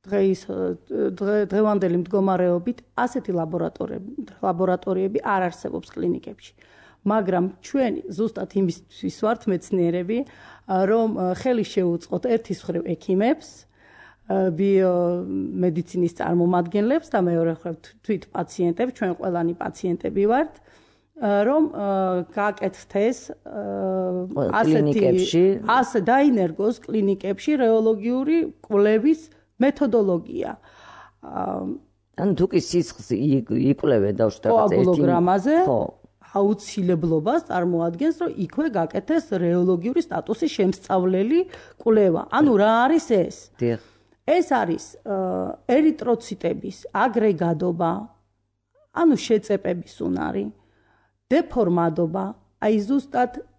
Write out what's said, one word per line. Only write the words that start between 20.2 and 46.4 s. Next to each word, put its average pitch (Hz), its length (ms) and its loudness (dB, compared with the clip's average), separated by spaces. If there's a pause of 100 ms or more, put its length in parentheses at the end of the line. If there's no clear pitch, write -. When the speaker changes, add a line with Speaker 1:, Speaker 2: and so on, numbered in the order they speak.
Speaker 1:
ვართ, 277 280 0 (640)
ა, 233 120 -2 (100)
რომ, 277 260 4
ა, 202 220 -6 (380)
გაკეთდეს, 202 920 -2 (180)
ა, - 260 -12 (640)
Speaker 2:
ყველა - 260 -2
Speaker 1:
ასეთი, 151 400 2
Speaker 2:
კლინიკებში. 180 520 2 (240)
Speaker 1:
ასე 247 320 2
დაინერგოს 220 800 2
კლინიკებში 196 760 -2
რეოლოგიური 233 840 2 (200)
კვლევის 214 640 2 (380)
მეთოდოლოგია. 214 920 0 (680)
ა, - 260 -8 (720)
Speaker 2:
ანუ 190 160 0
თუ 160 140 2
კი 175 120 0
სისხლს - 500 -4
ი-, 135 340 2 (220)
იკვლევენ 117 500 2
და 113 120 2
უშუალოდ - 180 -6
Speaker 1:
კოაგულოგრამაზე 190 1120 4
Speaker 2:
ერთი, 359 120 4
ხო. 120 120 0 (480)
Speaker 1:
აუცილებლობას 185 1160 0
წარმოადგენს, 175 760 -2
რომ 339 160 -4
იქვე 285 340 -4
გაკეთდეს 208 640 -2
რეოლოგიური 180 720 0
სტატუსის 208 500 -4
შემსწავლელი 190 880 0 (340)
კვლევა. 202 520 2
ანუ 277 280 2
რა 208 240 4
არის 294 300 2
ეს? 202 280 0 (180)
Speaker 2:
დიახ. 117 280 -2 (460)
Speaker 1:
ეს 330 220 2
არის, 202 360 -2 (160)
ა, 202 140 -4 (500)
ერიტროციტების 240 1120 0 (140)